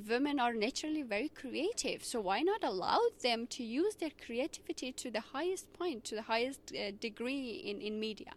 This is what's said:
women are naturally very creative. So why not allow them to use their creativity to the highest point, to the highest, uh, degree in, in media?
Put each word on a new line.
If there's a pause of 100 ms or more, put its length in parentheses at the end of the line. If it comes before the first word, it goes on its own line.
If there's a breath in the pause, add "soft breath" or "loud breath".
women
are
naturally
very
creative.
So
why
not
allow (220)
them
to
use
their (160)
creativity
to
the
highest
point,
to
the
highest,
uh,
degree (140)
in,
in
media?